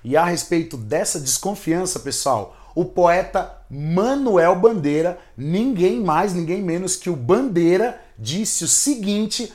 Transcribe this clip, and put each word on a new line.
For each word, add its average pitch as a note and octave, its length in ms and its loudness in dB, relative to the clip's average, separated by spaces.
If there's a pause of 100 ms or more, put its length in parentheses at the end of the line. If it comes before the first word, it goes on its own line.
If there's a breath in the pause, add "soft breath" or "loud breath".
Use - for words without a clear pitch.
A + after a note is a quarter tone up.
E C3 140 0
a E3 80 4
respeito E3+ 500 -2
dessa C#3+ 420 -4
desconfiança, E3+ 840 -2
pessoal, B2+ 560 -4 (180 loud breath)
o E3+ 80 2
poeta F3 720 2 (140)
Manuel F3+ 880 2
Bandeira, F3 600 2 (200 loud breath)
ninguém F#3+ 640 0
mais, F3+ 320 0
ninguém F3 280 -2
menos F3 360 -2
que - 120 -6
o F3 60 -2
Bandeira, F#3 840 2 (180 loud breath)
disse E3 460 -4
o - 20 -4
seguinte G#3+ 880 -2